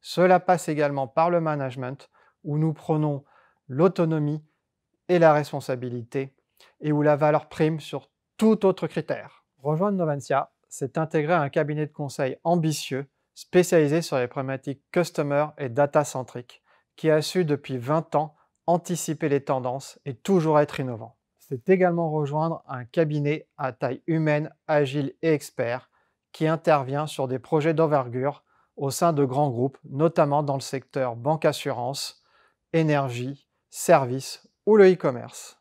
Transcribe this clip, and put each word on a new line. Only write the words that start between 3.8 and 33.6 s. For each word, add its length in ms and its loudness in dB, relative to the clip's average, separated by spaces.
et 100 2
la 140 8
responsabilité, 1040 -4
et 120 -2
où 100 2
la 140 4
valeur 320 2
prime 320 -2
sur 300 -14
tout 280 2
autre 220 2
critère. 580 -8
Rejoindre 380 -2
Noventia, 540 -2
c'est 300 -6
intégrer 360 0
un 140 0
cabinet 380 -2
de 60 -14
conseil 520 -6
ambitieux, 680 -2
spécialisé 680 2
sur 160 -4
les 100 -2
problématiques 640 -8
customer 540 0
et 100 -6
data-centriques, 920 -2
qui 160 0
a 120 4
su 220 -2
depuis 320 -4
vingt 380 -2
ans 220 -2
anticiper 600 -2
les 140 2
tendances 640 -6
et 100 -10
toujours 460 2
être 180 -2
innovant. 380 -8
C'est 300 -10
également 440 2
rejoindre 560 -4
un 160 -10
cabinet 640 -2
à 140 -6
taille 340 -6
humaine, 480 0
agile 540 0
et 100 2
expert, 580 -6
qui 160 -4
intervient 640 0
sur 180 -6
des 140 -4
projets 340 0
d'envergure 680 0
au 160 -4
sein 200 2
de 120 2
grands 260 0
groupes, 280 -4
notamment 560 2
dans 100 -2
le 60 -4
secteur 560 -6
banque 300 -2
assurance, 760 -4
énergie, 760 -2